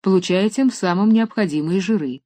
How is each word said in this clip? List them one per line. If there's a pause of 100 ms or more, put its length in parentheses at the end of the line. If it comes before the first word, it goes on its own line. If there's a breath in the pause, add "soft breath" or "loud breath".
получая
тем
самым
необходимые
жиры.